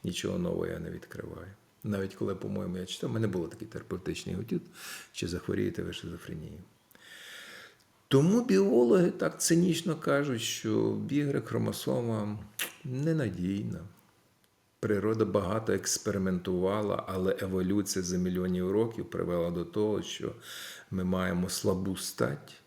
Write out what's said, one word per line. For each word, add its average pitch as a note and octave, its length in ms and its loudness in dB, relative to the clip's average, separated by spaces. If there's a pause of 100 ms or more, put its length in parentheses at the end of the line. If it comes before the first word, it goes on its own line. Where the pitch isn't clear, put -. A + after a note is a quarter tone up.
Нічого F#2+ 340 -4
нового F2 300 -2
я E2+ 120 -6
не E2 120 -8
відкриваю. E2+ 560 -12 (360)
Навіть G2 320 -4
коли, G2 200 -4
по-моєму, G2 420 -6
я F#2 80 -6
читав, - 240 -6
в A#2 40 -4
мене A2+ 140 0
було F2 200 -2
такий - 200 -12
терапевтичний F2+ 680 -6
етюд, F#2+ 260 -4 (500)
чи - 160 -6
захворієте F#2+ 560 -2
ви F2 100 -6
шизофренією. E2+ 680 -10 (1500)
Тому F3+ 380 8
біологи G3 680 6
так - 300 -2
цинічно E3+ 540 4
кажуть, C#3+ 460 0
що A2 500 0
Y C#3 540 0
хромосома A2+ 960 -2 (440)
ненадійна. A2+ 960 -2 (1000)
Природа G#2+ 460 2
багато G2 480 2
експериментувала, F#2+ 1300 0
але F#2+ 320 2
еволюція F#2 680 2
за F2+ 120 0
мільйонів F2+ 540 2
років A2+ 380 0
привела F2 420 0
до E2+ 140 -2
того, G#2 360 0
що - 340 -6 (560)
ми F#2 120 -2
маємо F#2 460 2
слабу F#2 480 0
стать. - 680 -4